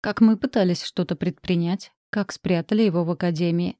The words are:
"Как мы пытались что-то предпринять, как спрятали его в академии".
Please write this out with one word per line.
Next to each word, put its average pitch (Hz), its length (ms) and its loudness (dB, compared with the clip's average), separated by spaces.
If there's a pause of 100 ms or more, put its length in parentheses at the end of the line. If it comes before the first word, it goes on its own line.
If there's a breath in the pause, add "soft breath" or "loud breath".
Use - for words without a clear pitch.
"Как 208 180 -4
мы 220 160 8
пытались 196 480 0
что-то - 320 -4
предпринять, 175 760 -2 (180)
как 202 220 -4
спрятали 185 520 0
его 175 200 2
в 165 80 -2
академии". 175 680 -2